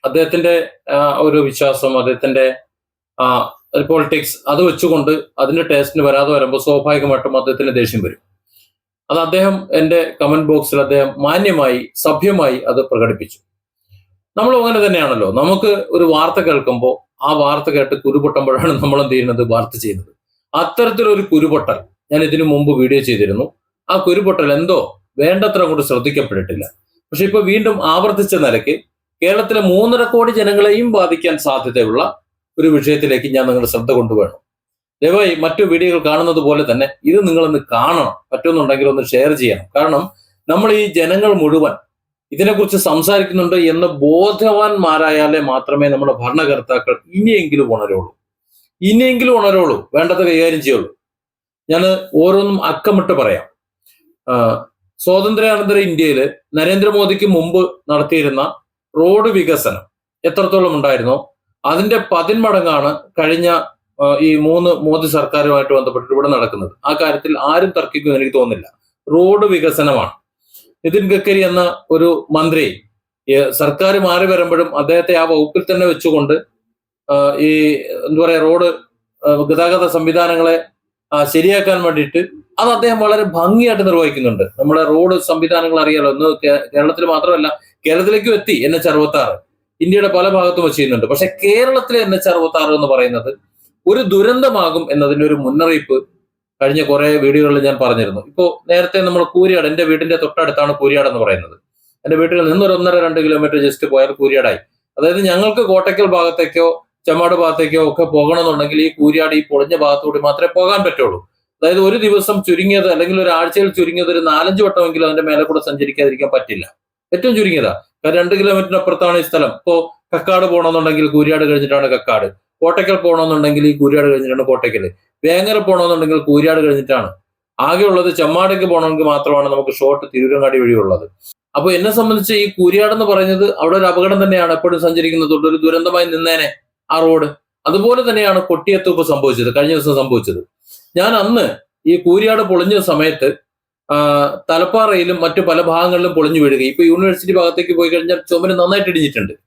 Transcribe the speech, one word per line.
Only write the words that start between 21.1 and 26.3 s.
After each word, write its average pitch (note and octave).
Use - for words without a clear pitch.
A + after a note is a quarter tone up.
കുരുപൊട്ടൽ D#3
ഞാൻ D3+
ഇതിനു D#3
മുമ്പ് C#3+
വീഡിയോ B2+
ചെയ്തിരുന്നു. A2
ആ F#3
കുരുപൊട്ടൽ F3+
എന്തോ E3
വേണ്ടത്ര F#3+
അങ്ങോട്ട് D#3
ശ്രദ്ധിക്കപ്പെട്ടിട്ടില്ല. A#2+